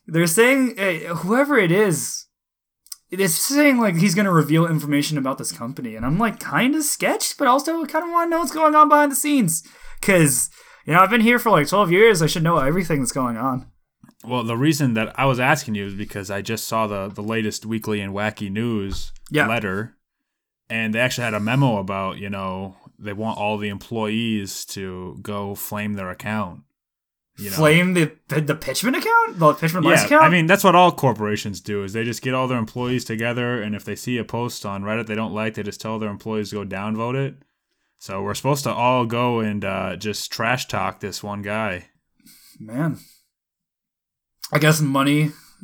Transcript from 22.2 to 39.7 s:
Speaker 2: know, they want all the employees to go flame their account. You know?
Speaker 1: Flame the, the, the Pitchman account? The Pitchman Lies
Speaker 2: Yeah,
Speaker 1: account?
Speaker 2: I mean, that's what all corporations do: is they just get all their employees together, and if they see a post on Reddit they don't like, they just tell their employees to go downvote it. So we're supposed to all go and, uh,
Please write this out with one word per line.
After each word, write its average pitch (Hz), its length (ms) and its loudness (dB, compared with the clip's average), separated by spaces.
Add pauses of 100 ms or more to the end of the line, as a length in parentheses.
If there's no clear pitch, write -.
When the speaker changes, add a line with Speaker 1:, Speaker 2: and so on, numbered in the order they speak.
Speaker 2:
know, 95 460 -8 (240)
they 104 140 -10
want 107 240 -6
all 104 200 -2
the 104 120 -6
employees 107 960 -4
to 92 560 -10
go 101 340 -8
flame 104 380 -6
their 95 160 -6
account. 104 540 -8 (720)
You 202 140 -8
know? 190 40 -6
Speaker 1:
Flame 165 380 4
the, 160 180 2 (180)
the, 151 120 0
the 147 140 -2
Pitchman 196 400 -4
account? 453 420 2
The 151 160 6
Pitchman 165 300 -2
Lies 156 160 6
Speaker 2:
Yeah, 107 80 4
Speaker 1:
account? 311 160 8
Speaker 2:
I 320 60 8
mean, 170 180 4
that's 196 160 6
what 185 100 8
all 175 180 8
corporations 104 720 -2
do: 101 220 -4
is 98 100 -8
they 113 100 -4
just 117 200 -6
get 127 100 -2
all 131 140 0
their 127 100 0
employees 123 480 -2
together, 120 560 -2
and 104 140 -6
if 98 100 -10
they 104 100 -6
see 123 220 -4
a 110 60 -4
post 120 420 -6
on 98 160 -6
Reddit 107 240 -4
they 110 80 -6
don't 107 220 -4
like, 110 180 -4
they 107 80 -8
just 101 180 -10
tell 110 200 -8
their 107 100 -6
employees 107 400 -6
to 104 60 -8
go 101 100 -6
downvote 107 500 -4
it. 135 200 -4 (640)
So 98 240 -8
we're 101 100 -4
supposed 139 300 -2
to 113 100 -2
all 123 320 0
go 117 340 0
and, 104 240 -2
uh, 95 340 -4